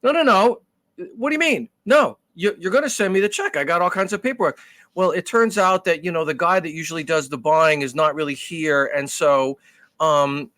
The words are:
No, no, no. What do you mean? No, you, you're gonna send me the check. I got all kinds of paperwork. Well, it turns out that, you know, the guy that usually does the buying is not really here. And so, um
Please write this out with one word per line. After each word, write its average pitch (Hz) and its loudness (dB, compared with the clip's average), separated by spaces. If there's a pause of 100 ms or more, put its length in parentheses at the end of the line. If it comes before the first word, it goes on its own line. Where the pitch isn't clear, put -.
No, 254 0
no, 330 2
no. 233 4 (560)
What 240 -4
do 302 -2
you 302 -2
mean? 262 0 (160)
No, 233 2 (160)
you, 202 -2
you're 175 -6
gonna 277 0
send 196 -2
me 190 2
the 202 0
check. 392 -4
I 143 -2
got 170 0
all 180 2
kinds 190 -2
of 202 -6
paperwork. 247 -2 (360)
Well, 180 0
it 180 -4
turns 226 0
out 185 2
that, 165 -2
you 180 -2
know, 165 -2
the 151 -2
guy 170 2
that 165 -8
usually 160 -8
does 156 -2
the 143 -8
buying 151 2
is 131 -6
not 151 0
really 147 -4
here. 147 -2
And 143 -4
so, 139 0 (420)
um 147 0